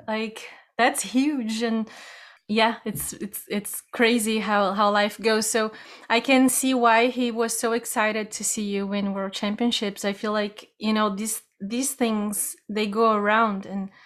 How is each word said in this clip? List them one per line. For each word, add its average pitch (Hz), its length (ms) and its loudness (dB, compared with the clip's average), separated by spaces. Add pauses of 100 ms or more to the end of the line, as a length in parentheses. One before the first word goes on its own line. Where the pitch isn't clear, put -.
like, 220 420 -6 (280)
that's 262 260 2
huge." 233 580 0
And 226 260 -2 (600)
yeah, 220 360 2
it's, - 300 -6
it's, - 340 -10
it's - 340 -6 (120)
crazy 226 460 2
how, 202 340 2
how 208 160 4
life 208 320 0
goes. 220 260 2
So 220 240 0 (380)
I 233 100 4
can 262 300 6
see 262 240 0
why 233 340 6
he 240 240 0
was 220 260 -2
so 226 160 -2
excited 214 580 -2
to - 120 -8
see 214 200 -2
you 202 240 -2
win 196 260 -2
World 196 200 -6
Championships. 214 680 -2
I 202 100 0
feel 208 200 -4
like, 208 460 -4
you 214 140 -2
know, 214 220 2
these, 214 280 -6 (180)
these 240 320 -4
things, 214 600 -2 (120)
they 214 200 -2
go 220 260 2
around, 208 540 2
and 190 220 -6 (160)